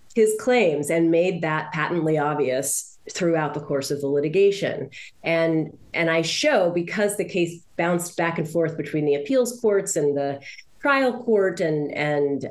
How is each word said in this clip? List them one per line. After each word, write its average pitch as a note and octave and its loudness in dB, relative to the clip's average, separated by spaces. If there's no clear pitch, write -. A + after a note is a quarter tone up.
his G#3+ 4
claims F3+ 2
and E3 4
made F3 2
that D#3 -2
patently D#3 0
obvious C#3+ -2
throughout D#3+ 0
the - -6
course C#3+ -4
of C#3+ -4
the C#3 -4
litigation. D#3 0
And, E3 0
and E3 0
I E3 2
show, F#3+ 2
because F3+ -2
the F#3 -4
case E3+ -4
bounced E3+ -2
back E3 0
and D#3 -4
forth D#3+ -2
between D3+ -2
the C#3+ 4
appeals A#3 0
courts G3+ 0
and D3 2
the C#3 -4
trial C4+ 2
court F#3+ 2
and, D#3 0
and, C#3+ 0